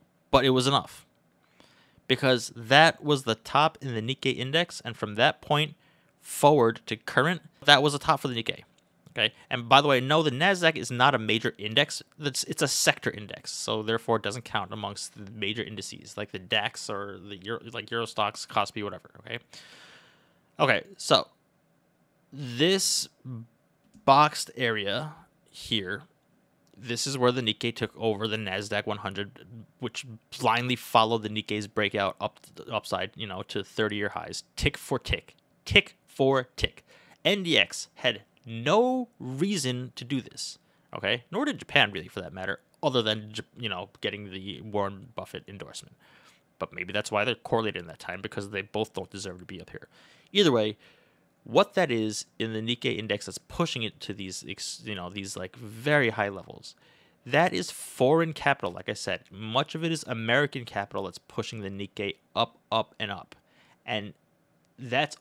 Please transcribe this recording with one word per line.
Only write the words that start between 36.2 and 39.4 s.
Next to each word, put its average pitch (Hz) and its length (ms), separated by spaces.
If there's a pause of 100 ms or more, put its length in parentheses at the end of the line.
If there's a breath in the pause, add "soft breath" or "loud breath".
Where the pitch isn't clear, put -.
tick. - 280 (400 soft breath)
N 190 180
D 160 160
X - 380
had 110 260 (280)
no 220 580 (120)
reason 127 720